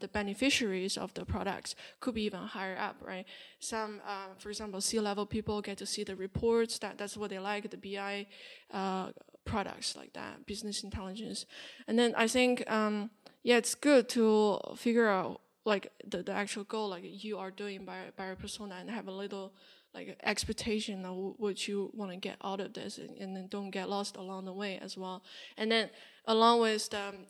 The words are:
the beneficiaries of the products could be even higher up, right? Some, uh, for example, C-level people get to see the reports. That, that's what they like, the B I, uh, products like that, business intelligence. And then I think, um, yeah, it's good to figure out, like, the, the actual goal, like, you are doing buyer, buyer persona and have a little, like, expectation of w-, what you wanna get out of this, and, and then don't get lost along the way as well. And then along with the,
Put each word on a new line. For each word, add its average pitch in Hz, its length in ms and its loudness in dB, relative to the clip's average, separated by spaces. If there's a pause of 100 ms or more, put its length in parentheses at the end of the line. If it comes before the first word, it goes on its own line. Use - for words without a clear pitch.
the 202 80 -8
beneficiaries 202 880 2
of - 160 -6
the 175 120 -8
products - 480 -2 (280)
could 240 140 -2
be 214 80 0
even 196 180 -2
higher 190 360 -4
up, 202 240 -4
right? 190 240 -8 (340)
Some, 214 460 -4
uh, 196 340 -6
for 208 100 -12
example, 202 320 -6
C-level 208 440 0
people 208 360 -2
get 196 160 -6
to 196 80 -8
see 208 180 -4
the 196 140 -6
reports. 226 600 2
That, 196 180 -6
that's 202 180 -6
what 208 140 -4
they 190 100 -4
like, 208 300 -2
the 180 80 -10
B 196 200 -8
I, 202 300 -4 (440)
uh, 190 400 -2 (340)
products - 500 -2
like - 180 -16
that, - 320 -12
business 208 380 -6
intelligence. 202 640 -8 (420)
And 226 100 4
then 240 200 6
I 226 100 6
think, 247 420 4
um, 214 420 2 (320)
yeah, 240 140 8
it's 233 180 2
good 269 340 8
to 214 500 6 (160)
figure 233 320 4
out, 190 340 2 (240)
like, 202 260 2 (140)
the, 190 180 -4
the 196 80 -4
actual 202 320 -2
goal, 214 260 -2
like, 180 140 -8
you 196 340 -8
are 190 140 -6
doing 196 340 -8
buyer, 185 320 -10
buyer 190 180 -6
persona 202 440 -10
and 180 100 -10
have 202 180 -6
a 190 40 -8
little, 196 420 -8 (400)
like, 185 300 -12
expectation 214 800 -2
of 185 60 -6
w-, 185 260 -4
what 202 300 -2
you 202 260 -2
wanna 190 240 -8
get 196 260 -6
out 196 160 -2
of 214 140 -6
this, - 240 -8
and, - 220 -12
and 190 160 -8
then 185 120 -8
don't 196 220 -6
get 185 180 -4
lost 202 300 -2
along 190 280 -8
the 185 80 -8
way 196 260 -4
as 190 180 -10
well. 185 260 -8 (340)
And 220 140 2
then 220 180 4 (360)
along 226 360 10
with 220 280 2
the, 202 240 -4 (160)